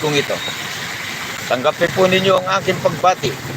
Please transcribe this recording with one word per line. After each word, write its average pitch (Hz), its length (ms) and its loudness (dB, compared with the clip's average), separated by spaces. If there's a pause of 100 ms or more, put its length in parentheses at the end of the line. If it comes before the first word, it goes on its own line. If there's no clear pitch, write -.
kong 151 160 0
ito, 120 200 0 (1080)
tanggapin 151 460 2
po 185 160 4
ninyo 190 320 4
ang 185 80 -6 (120)
aking 185 200 0
pagbati 180 520 2 (240)